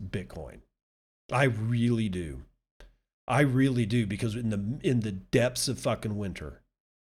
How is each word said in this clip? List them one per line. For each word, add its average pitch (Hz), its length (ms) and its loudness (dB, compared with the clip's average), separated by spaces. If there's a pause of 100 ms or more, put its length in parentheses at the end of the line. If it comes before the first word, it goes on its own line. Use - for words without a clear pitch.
Bitcoin. 90 580 -10 (760)
I 135 120 4
really 117 600 2
do. 82 360 -6 (840)
I 127 140 4
really 127 460 4
do, 117 180 2
because 104 300 -2
in 117 160 -2
the, 104 360 -4
in 123 140 4
the 104 100 -2
depths 120 560 0
of 123 120 -4
fucking 110 360 -2
winter, 87 460 -8 (460)